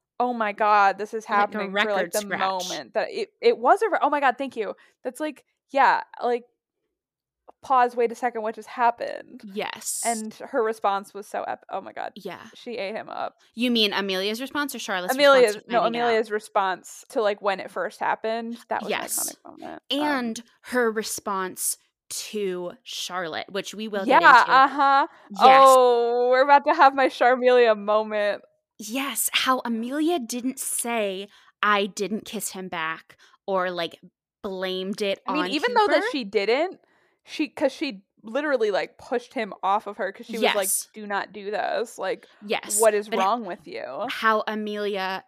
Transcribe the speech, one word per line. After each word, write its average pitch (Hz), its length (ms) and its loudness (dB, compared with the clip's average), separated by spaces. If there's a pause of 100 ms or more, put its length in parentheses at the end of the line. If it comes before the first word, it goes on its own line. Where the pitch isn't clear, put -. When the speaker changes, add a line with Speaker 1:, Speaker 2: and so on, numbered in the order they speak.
(200)
Speaker 1:
"Oh 247 140 0
my 214 180 -2
God, 208 460 4
this 214 160 -8
is 220 180 -8
Speaker 2:
Like 208 220 2
a 214 60 -4
Speaker 1:
happening," 196 160 -4
for, 214 160 2
like, 190 160 0
Speaker 2:
record - 40 -16
Speaker 1:
the 208 100 -4
Speaker 2:
scratch. - 0 -
Speaker 1:
moment 180 720 -4
that 202 160 -2
it, - 200 -8 (120)
it 220 160 4
was 294 240 4
a 392 80 0
re-, 330 120 0
"Oh 285 80 2
my 294 100 0
God, 262 180 2
thank 269 180 -8
you." 202 200 -6 (280)
That's - 160 -10
like, 311 240 -8 (260)
yeah, 247 320 4 (200)
like, 247 220 -2 (1160)
pause, 247 340 2
wait 233 160 0
a - 20 -10
second, 233 280 -4
what 220 120 -4
just 214 140 -18
happened? - 760 -4
Speaker 2:
Yes. 202 600 -8
Speaker 1:
And 220 320 -4
her - 280 -4
response 208 520 -2
was 202 140 -14
so - 160 -6
ep-, - 260 -10
oh 190 120 -8
my 107 100 -16
God. - 240 -10
Speaker 2:
Yeah. 185 380 -14
Speaker 1:
She - 240 -14
ate 196 180 -6
him - 140 -12
up. - 260 -8 (180)
Speaker 2:
You 247 160 -2
mean 220 220 2
Amelia's 196 480 -4
response 277 340 -6
or 233 40 -12
Charlotte's 202 400 -4
Speaker 1:
Amelia's, 254 380 6
Speaker 2:
response - 0 -
to - 100 -16
Speaker 1:
no, 233 160 0
Speaker 2:
finding 233 140 0
out? 240 220 2
Speaker 1:
Amelia's 220 120 -2
response 202 800 -4
to, 233 120 -2
like, 208 180 0
when 190 200 -2
it - 100 -10
first 190 300 -6
happened. 233 580 -4 (100)
That 220 160 -4
was 208 100 -4
Speaker 2:
Yes. - 40 -4
Speaker 1:
an - 100 -8
iconic - 280 -6 (100)
moment. - 360 -16 (160)
Um, 269 360 -2
Speaker 2:
And 233 80 -14 (200)
her 240 280 0
response 202 840 -6 (340)
to 180 640 -6 (100)
Charlotte, 175 680 -8
which 190 240 -8
we 220 140 -8
will 202 180 -4
Speaker 1:
Yeah, 277 140 6
Speaker 2:
get - 20 2
into. 262 420 8
Speaker 1:
uh-huh. 277 420 2 (220)
Speaker 2:
Yes. 262 500 10
Speaker 1:
Oh, 240 520 2
we're 254 120 4
about 285 240 6
to 320 80 4
have 277 200 6
my 262 140 2
Charmelia 247 680 4
moment. 208 680 -2 (380)
Speaker 2:
Yes, 226 520 -6
how 262 320 0
Amelia 269 560 -2
didn't 247 400 -6
say, 202 680 -4 (340)
"I 208 240 2
didn't 196 380 -6
kiss - 280 -10
him 185 160 -10
back," 160 480 -8 (280)
or, 185 280 0
like, 170 260 -6 (440)
blamed 190 600 -6
it 196 240 -2
Speaker 1:
I 233 60 -4
mean, 294 140 0
Speaker 2:
on - 20 -4
Speaker 1:
even 370 260 -2
though 427 140 4
that 359 160 2
Speaker 2:
Cooper. - 0 -
Speaker 1:
she 320 200 -4
didn't, 220 560 -2 (440)
she, 302 240 -6
'cause 269 240 -2
she 208 320 -8 (180)
literally, 233 480 -2
like, 175 280 -4
pushed - 360 -6
him 214 280 -6
off 196 240 0
of 202 120 -12
her 196 140 -6
'cause 233 140 -18
she 202 120 -8
was 220 160 2
like, 196 180 -2
Speaker 2:
Yes. - 200 -6
Speaker 1:
"Do 214 140 -14
not 202 260 -6
do 202 180 -10
this. - 480 -4
Like, - 300 -8 (120)
Speaker 2:
Yes, - 420 -2
Speaker 1:
what 214 120 6
is 208 160 -2
Speaker 2:
but - 0 -
Speaker 1:
wrong 220 340 0
with 170 220 -12
you?" 151 440 -8
Speaker 2:
how 220 380 0
Amelia 208 800 -6